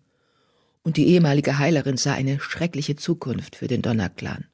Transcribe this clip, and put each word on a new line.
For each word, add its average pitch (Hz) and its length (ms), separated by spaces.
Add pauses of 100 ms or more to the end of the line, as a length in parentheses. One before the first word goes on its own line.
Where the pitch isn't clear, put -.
(840)
Und 160 140
die 151 100
ehemalige 147 520
Heilerin 139 380
sah 139 160
eine 135 260
schreckliche - 560
Zukunft 135 600
für - 120
den 120 140
Donnerclan. 101 720